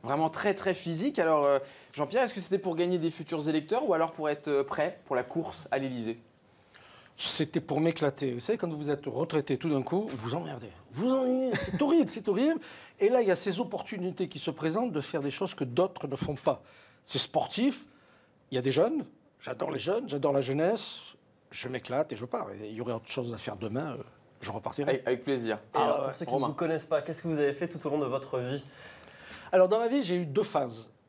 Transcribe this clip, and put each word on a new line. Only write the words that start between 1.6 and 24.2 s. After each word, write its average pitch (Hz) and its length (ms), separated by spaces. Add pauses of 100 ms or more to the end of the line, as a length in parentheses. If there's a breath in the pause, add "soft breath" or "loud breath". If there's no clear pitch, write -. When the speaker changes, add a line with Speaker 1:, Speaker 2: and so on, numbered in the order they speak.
Speaker 1:
Jean-Pierre, 147 300
est-ce 233 100
que 202 80
c'était 185 160
pour 185 180
gagner 175 220
des 165 140
futurs 156 360
électeurs 160 400
ou 196 60
alors 160 180
pour 156 160
être, 147 220
euh, 139 160
prêt - 400
pour 139 100
la 123 80
course - 480
à - 60
l'Élysée ? 120 420 (960 loud breath)
Speaker 2:
C'était - 460
pour 143 180
m'éclater. 147 540
Vous 120 80
savez, 220 160
quand 170 160
vous 147 160
êtes 143 160
retraité, 143 520
tout 165 120
d'un 143 120
coup, 196 280
vous 135 80
vous 113 180
emmerdez. 135 340 (220)
Vous 160 160
vous 254 80
ennuyez. 262 400
C'est - 260
<laughs> - 0
horrible, 294 300
c'est - 160
horrible. 262 320 (400 loud breath)
Et 202 80
là, 247 140
il 220 80
y - 20
a 180 60
ces 190 240
opportunités 180 680
qui - 120
se - 120
présentent 190 400
de 151 100
faire 143 200
des 139 100
choses 185 220
que - 100
d'autres 151 440
ne 135 100
font - 180
pas. - 260 (440 loud breath)
C'est - 140
sportif. - 680 (680 soft breath)
Il 127 40
y - 20
a 127 40
des 131 100
jeunes. 220 340 (340)
J'adore 143 320
les 135 80
jeunes, 202 300
j'adore 143 240
la 139 80
jeunesse. 156 720 (380)
Je - 180
m'éclate 127 420
et 110 60
je 110 80
pars. 120 260
Et 101 180
il 110 60
y 110 60
aurait 120 120
autre 113 160
chose 120 240
à 107 40
faire 101 180
demain, 117 380
euh, 135 100 (380)